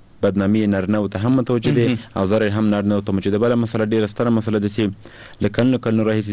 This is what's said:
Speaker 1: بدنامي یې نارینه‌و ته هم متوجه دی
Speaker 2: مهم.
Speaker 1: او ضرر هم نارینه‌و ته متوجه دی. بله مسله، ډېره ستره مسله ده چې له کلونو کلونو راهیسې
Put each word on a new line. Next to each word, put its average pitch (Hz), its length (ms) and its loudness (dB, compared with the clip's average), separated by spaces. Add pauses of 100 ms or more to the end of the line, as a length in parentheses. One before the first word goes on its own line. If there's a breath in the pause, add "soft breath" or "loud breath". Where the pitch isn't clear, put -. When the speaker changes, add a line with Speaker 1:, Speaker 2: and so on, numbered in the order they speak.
(240)
Speaker 1:
بدنامي 98 400 2
یې 104 100 2
نارینه‌و 98 340 0
ته 98 160 -6
هم 127 140 2
متوجه 120 340 0
دی 117 160 2
Speaker 2:
مهم. 120 100 0 (200 loud breath)
Speaker 1:
او 98 80 0
ضرر 107 320 2
هم 107 160 0
نارینه‌و 101 280 0
ته 101 140 -2
متوجه 95 160 0
دی. 104 140 0
بله 120 180 2
مسله، 110 220 -2
ډېره 107 260 0
ستره 120 180 -2
مسله 110 300 0
ده 101 160 0
چې 113 80 0 (580 loud breath)
له 101 80 0
کلونو 120 300 2
کلونو 110 300 0
راهیسې 104 240 -2